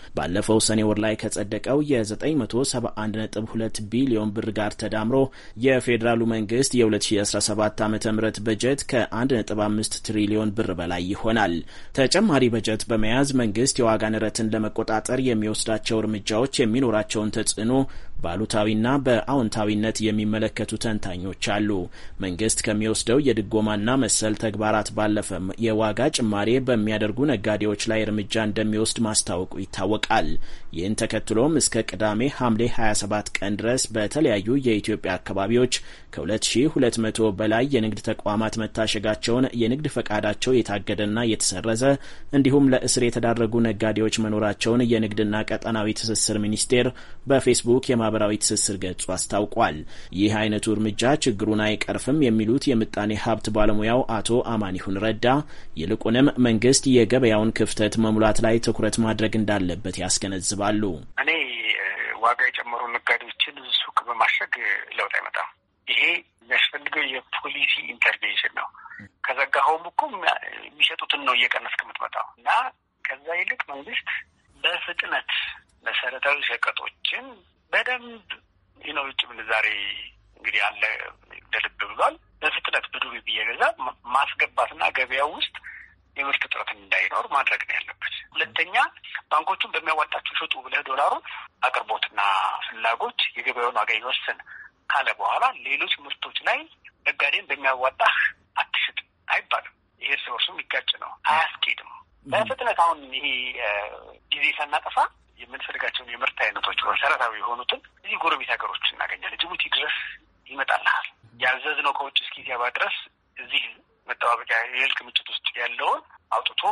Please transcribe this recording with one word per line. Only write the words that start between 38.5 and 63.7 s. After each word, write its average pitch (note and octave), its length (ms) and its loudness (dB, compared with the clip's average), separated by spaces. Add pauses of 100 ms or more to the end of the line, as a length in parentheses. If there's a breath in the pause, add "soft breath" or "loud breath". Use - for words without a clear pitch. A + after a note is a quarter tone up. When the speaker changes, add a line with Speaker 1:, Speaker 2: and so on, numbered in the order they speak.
Speaker 1:
መታሸጋቸውን፣ A2 960 0
የንግድ B2 380 0
ፈቃዳቸው G#2 600 0
የታገደና G#2 720 0
የተሰረዘ A2 600 0 (500 loud breath)
እንዲሁም C#3 360 6
ለእስር B2+ 340 2
የተዳረጉ A#2 580 2
ነጋዴዎች A2 600 2
መኖራቸውን G#2+ 640 2
የንግድና G#2+ 600 2
ቀጠናዊ A2 480 -2
ትስስር G#2+ 440 0
ሚኒስቴር G#2+ 500 2 (360 loud breath)
በፌስቡክ B2+ 640 4
የማህበራዊ G#2+ 500 2
ትስስር G#2 420 0
ገጹ F#2 320 -4
አስታውቋል። G2+ 680 0 (320 loud breath)
ይህ G#2 240 2
አይነቱ G#2+ 360 0
እርምጃ G#2+ 500 2
ችግሩን G#2+ 400 2
አይቀርፍም G#2+ 600 0
የሚሉት A2+ 440 4
የምጣኔ A2 560 2
ሀብት A2+ 300 -2
ባለሙያው G#2+ 500 4 (100)
አቶ A#2 360 2
አማኒሁን G2+ 520 -2
ረዳ፣ A2 260 0 (500 loud breath)
ይልቁንም A2 520 4 (140)
መንግስት A#2+ 500 6
የገበያውን A2+ 600 6
ክፍተት G#2 480 2
መሙላት A2 400 6
ላይ A2+ 200 4
ትኩረት A2 400 0
ማድረግ A2 340 2
እንዳለበት F#2+ 600 0
ያስገነዝባሉ። G2 840 0 (380)
Speaker 2:
እኔ C#3+ 120 0 (920)
ዋጋ A#2 220 2
የጨመሩ A#2+ 380 -2 (100)
ነጋዴዎችን A#2+ 640 -2 (180)